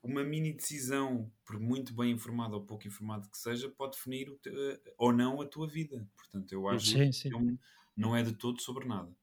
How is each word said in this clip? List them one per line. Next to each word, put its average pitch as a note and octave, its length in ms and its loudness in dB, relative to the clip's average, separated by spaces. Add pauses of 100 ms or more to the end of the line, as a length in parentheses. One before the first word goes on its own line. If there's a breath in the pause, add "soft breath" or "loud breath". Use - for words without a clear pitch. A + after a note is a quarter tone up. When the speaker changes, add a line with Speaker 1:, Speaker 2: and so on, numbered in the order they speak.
Speaker 1:
uma C#3 220 -2
mini D#3 300 0
decisão, C3 760 -2 (140)
por G#2+ 140 -6
muito B2 340 0
bem A#2+ 180 2
informada A#2 440 -2
ou G2+ 100 -4
pouco G#2 220 -10
informada G#2 420 -6
que - 80 -14
seja, A#2+ 320 -4
pode C3+ 280 -8
definir C3 320 -6
o C#3 80 -14
te-, - 120 -12
eh, C#3 480 -6
ou A#2+ 160 8
não B2+ 280 4
a C#3 60 -2
tua D#3 200 -6
vida. D3 480 -6
Portanto, - 380 -8
eu G2 160 0
acho G#2+ 160 2
Speaker 2:
Uhum. A2 80 6
Speaker 3:
Sim, C#3 180 8
sim. C3+ 180 -2
Speaker 1:
que A#2 60 -4
o A#2 40 -2
filme A#2+ 200 2 (360 soft breath)
não A2 200 2
é A#2 80 4
de A2+ 100 0
todo A#2+ 280 -4
sobre B2+ 260 -6
nada. F#2 360 -6